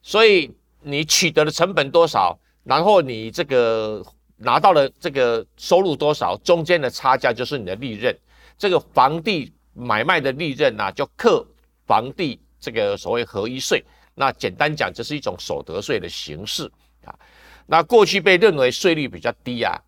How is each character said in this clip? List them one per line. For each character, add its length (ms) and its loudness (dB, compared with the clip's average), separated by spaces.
所 220 2
以 240 4
你 200 -4
取 280 0
得 120 2
的 60 2
成 240 0
本 160 0
多 180 4
少， 300 0
然 180 0
后 200 4
你 300 -8
这 140 -6
个 600 -2
拿 220 0
到 140 6
的 140 4
这 100 -8
个 360 0
收 240 2
入 140 0
多 180 0
少， 240 -4
中 260 0
间 160 2
的 80 -4
差 300 0
价 160 0
就 100 -6
是 140 -6
你 80 -10
的 100 -6
利 180 -10
润。 220 -2
这 120 -2
个 100 2
房 420 2
地 300 -6
买 300 -4
卖 180 0
的 120 -2
利 180 -6
润 280 -2
啊， 120 -4
就 120 -6
课 280 2
房 260 0
地 260 -6
这 120 -10
个 240 0
所 180 -6
谓 120 -2
合 220 -8
一 120 -10
税。 240 -4
那 180 -2
简 220 -6
单 200 -2
讲， 200 -4
这 100 -12
是 120 -8
一 40 -8
种 200 -6
所 240 -8
得 180 -8
税 180 -4
的 80 -10
形 380 -14
式 260 -10
啊。 100 -20
那 160 2
过 240 6
去 160 -2
被 160 4
认 180 4
为 160 2
税 240 0
率 140 -6
比 100 -14
较 100 -4
低 180 -8
啊 160 -2